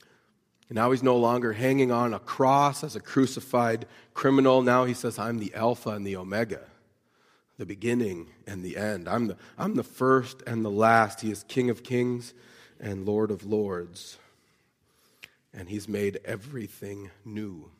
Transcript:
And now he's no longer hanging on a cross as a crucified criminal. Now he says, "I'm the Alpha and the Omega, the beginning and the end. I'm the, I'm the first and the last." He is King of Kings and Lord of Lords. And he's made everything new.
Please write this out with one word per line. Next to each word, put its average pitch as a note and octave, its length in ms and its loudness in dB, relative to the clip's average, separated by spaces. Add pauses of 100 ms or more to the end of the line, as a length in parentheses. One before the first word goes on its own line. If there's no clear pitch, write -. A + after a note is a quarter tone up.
(680)
And A#2+ 60 -12
now A#2 160 2
he's B2+ 100 2
no B2+ 160 6
longer A#2+ 360 2
hanging C3 380 2
on A#2+ 220 0
a F#2+ 60 -6
cross C#3 640 2
as D3+ 120 -10
a G#2+ 40 -8
crucified A#2+ 880 0 (260)
criminal. C3+ 480 6
Now B2+ 240 4
he B2 80 -2
says, A#2 240 -6
"I'm A2+ 220 -4
the G2 160 -8
Alpha A2+ 340 0
and G#2 160 -6
the G2 120 -6
Omega, F#2+ 500 -6 (880)
the G#2 80 -10
beginning G2+ 640 -4 (160)
and F#2+ 180 -10
the E2+ 140 -10
end. F#2+ 320 -6
I'm A2+ 160 -2
the, G2 120 -6 (200)
I'm G#3 160 -4
the A#2+ 100 -2
first C3 600 0
and A2+ 180 -4
the G#2+ 60 -2
last." A2 520 4
He A2 100 -4
is G2+ 160 -10
King B2 240 0
of - 100 -6
Kings B2 540 -2 (440)
and F#2+ 280 -8
Lord G#2+ 240 0
of F#2 120 -6
Lords. G2 760 -4 (1300)
And F2+ 160 -16
he's G#2 220 -8
made G2+ 340 -2
everything G#2 840 -12 (160)
new. G2+ 540 -10